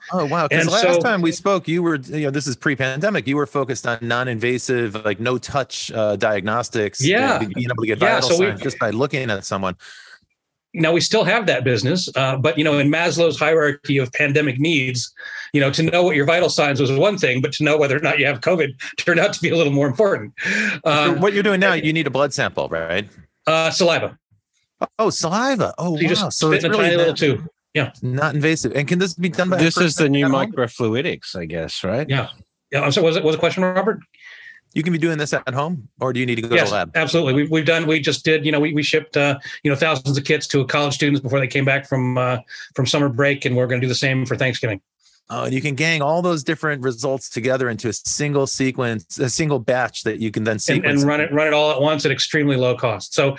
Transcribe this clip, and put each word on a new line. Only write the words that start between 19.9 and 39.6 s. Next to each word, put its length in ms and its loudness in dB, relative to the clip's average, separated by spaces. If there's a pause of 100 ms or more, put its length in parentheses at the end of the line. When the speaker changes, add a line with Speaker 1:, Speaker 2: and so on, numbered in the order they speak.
Speaker 1:
So 420 -2
Speaker 2:
Uh, 300 2
Speaker 1:
what 180 2
you're 120 0
doing 160 2
now, 140 4
you 180 0
need 160 0
a 20 -2
blood 240 0
sample, 360 -2
right? 380 -4 (380)
Speaker 2:
Uh, 240 2
saliva. 480 0 (800)
Speaker 1:
Oh, 120 2
saliva. 680 -2
Oh, 160 -2
Speaker 2:
So 80 -2
you 60 2
just 160 0
Speaker 1:
wow. 60 -4
So 180 -2
Speaker 2:
spit 80 4
Speaker 1:
it's 80 0
Speaker 2:
in 80 0
a 20 2
Speaker 1:
really 120 4
Speaker 2:
tiny 100 2
little 160 2
Speaker 1:
not, 60 -10
Speaker 2:
tube. 300 0 (240)
Yeah. 200 -2 (100)
Speaker 1:
not 320 0
invasive. 400 0
And 140 0
can 100 2
this 160 -2
be 140 -2
done 220 0
by 80 2
a 20 4
Speaker 3:
This 160 4
is 180 2
the 120 4
Speaker 1:
person 60 4
Speaker 3:
new 120 4
Speaker 1:
at 80 2
home? 200 0
Speaker 3:
microfluidics, 840 -2
I 80 -8
guess, 400 -6
right? 260 -2
Speaker 2:
Yeah. 200 -2 (420)
Yeah. 80 -2
I'm 100 0
sorry, 140 2
was 120 4
it, 60 0
was 140 2
the 40 -6
question, 220 0
Robert? 380 0 (760)
Speaker 1:
You 60 0
can 100 0
be 60 0
doing 200 0
this 140 -4
at 220 -2
home, 340 -4 (120)
or 120 0
do 60 -4
you 80 -2
need 80 -2
to 80 -2
go 100 -4
Speaker 2:
Yes, 180 4
Speaker 1:
to 40 0
a 40 0
lab? 180 -4
Speaker 2:
absolutely. 360 2
We've, 160 2
we've 160 0
done, 220 2
we 140 2
just 240 -2
did, 200 2
you 60 0
know, 80 2
we, 160 2
we 80 0
shipped, 340 0
uh, 220 2 (240)